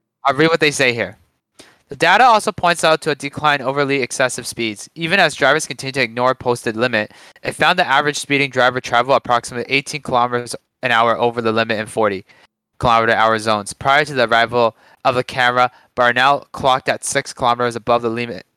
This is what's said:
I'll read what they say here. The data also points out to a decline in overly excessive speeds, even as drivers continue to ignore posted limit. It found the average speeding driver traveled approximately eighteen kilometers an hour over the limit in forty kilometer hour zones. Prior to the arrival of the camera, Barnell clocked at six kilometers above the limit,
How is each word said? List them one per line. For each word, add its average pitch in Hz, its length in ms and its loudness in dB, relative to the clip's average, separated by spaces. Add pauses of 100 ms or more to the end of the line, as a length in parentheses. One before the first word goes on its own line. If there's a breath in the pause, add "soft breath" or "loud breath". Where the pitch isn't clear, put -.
(240)
I'll - 100 2
read 160 140 2
what 165 120 0
they 151 100 2
say 131 220 2
here. 101 240 -6 (720 soft breath)
The 135 80 -16
data 190 280 4
also 220 280 4
points 170 320 0
out 160 180 4
to 156 80 -2
a 147 40 0
decline 143 460 -2
in 120 60 -10
overly 139 360 0
excessive 123 440 -4
speeds, 110 480 -8
even 165 240 -2
as 160 160 2
drivers 147 320 2
continue 135 260 -10
to 135 100 -2
ignore 123 320 0
posted 120 420 -4
limit. 113 360 -2 (300 loud breath)
It 131 100 -6
found 165 260 0
the 165 80 0
average 143 320 0
speeding 139 320 -2
driver 127 300 0
traveled 123 360 0
approximately 120 580 -4
eighteen 139 280 -6
kilometers 120 520 -2 (280)
an 123 100 -2
hour 113 260 2
over 120 220 0
the 113 120 0
limit 113 260 -2
in 107 80 -6
forty 101 380 -2 (540 soft breath)
kilometer 113 340 2
hour 110 260 2
zones. 107 340 -2
Prior 139 320 0
to 147 100 -8
the 120 140 0
arrival 117 480 2 (280 soft breath)
of 131 100 2
the 127 100 -2
camera, 123 460 2 (240 soft breath)
Barnell 123 580 2
clocked 135 360 0
at 110 160 -4
six - 280 -4
kilometers 120 420 0
above 120 280 0
the 117 80 -2
limit, 117 360 -8 (100)